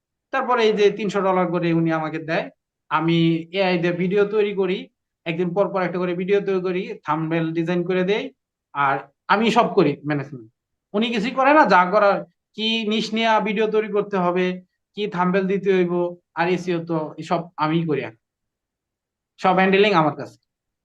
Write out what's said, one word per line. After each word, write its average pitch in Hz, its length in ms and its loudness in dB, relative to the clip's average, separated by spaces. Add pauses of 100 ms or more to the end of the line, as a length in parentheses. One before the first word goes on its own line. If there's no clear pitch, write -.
(320)
তারপরে 247 320 0
এই 214 100 4
যে 202 180 4
তিনশো 202 300 -4
ডলার 185 260 2
করে 170 260 0
উনি 165 180 2
আমাকে 160 280 -4
দেয়, 170 300 -4 (400)
আমি 165 600 2
এআই 185 260 0
দিয়ে 175 160 0
ভিডিও 185 320 0
তৈরি 208 300 0
করি, 196 340 -4 (360)
একদিন 175 280 -4
পর 190 160 0
পর 190 120 -4
একটা 175 160 -4
করে 180 180 -4
ভিডিও 190 260 0
তৈরি 190 200 -2
করি, 190 440 -6
থাম্বনেল 160 480 -2
ডিজাইন 170 300 -2
করে 185 200 -2
দেই, 226 300 -4 (400)
আর 143 260 0 (280)
আমি 208 240 2
সব 226 220 2
করি 147 320 2
ম্যানেজমেন্ট। 139 460 -6 (420)
উনি 226 160 0
কিছুই 233 220 -2
করে 262 220 4
না, 302 120 6
যা 185 200 6
করার, 196 380 2 (300)
কি 220 340 -2
নিশ 220 260 -2
নিয়া 220 260 2
ভিডিও 208 280 0
তৈরি 214 200 0
করতে 202 300 -2
হবে, 180 440 0 (340)
কি 202 120 -4
থাম্বনেল 180 400 0
দিতে 190 260 0
হইব, 175 420 0 (200)
আর 170 140 -2
এসইও 175 360 -2
তো 156 320 -6
এসব 170 400 -4
আমিই 156 280 0
করি, 143 160 -2
এখন 117 140 -10 (1200)
সব 185 180 2
হ্যান্ডেলিং 190 380 4
আমার 156 220 2
কাছে। - 220 -14 (460)